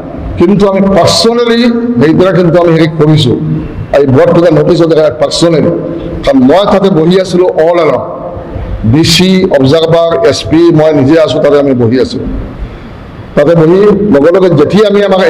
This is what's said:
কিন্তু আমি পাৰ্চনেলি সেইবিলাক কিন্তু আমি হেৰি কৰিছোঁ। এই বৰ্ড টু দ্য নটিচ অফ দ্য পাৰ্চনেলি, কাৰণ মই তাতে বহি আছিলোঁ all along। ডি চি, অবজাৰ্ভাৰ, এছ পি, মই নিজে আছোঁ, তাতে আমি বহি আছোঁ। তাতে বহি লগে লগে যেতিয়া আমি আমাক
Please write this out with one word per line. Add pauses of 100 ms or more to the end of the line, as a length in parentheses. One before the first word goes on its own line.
(400)
কিন্তু
আমি (160)
পাৰ্চনেলি (400)
সেইবিলাক
কিন্তু
আমি
হেৰি (120)
কৰিছোঁ। (640)
এই (120)
বৰ্ড
টু
দ্য
নটিচ
অফ
দ্য (240)
পাৰ্চনেলি, (520)
কাৰণ (120)
মই
তাতে (100)
বহি (100)
আছিলোঁ (160)
all
along। (840)
ডি (120)
চি, (260)
অবজাৰ্ভাৰ, (200)
এছ (100)
পি, (180)
মই (100)
নিজে (100)
আছোঁ,
তাতে
আমি (100)
বহি
আছোঁ। (1160)
তাতে
বহি (360)
লগে
লগে (120)
যেতিয়া
আমি
আমাক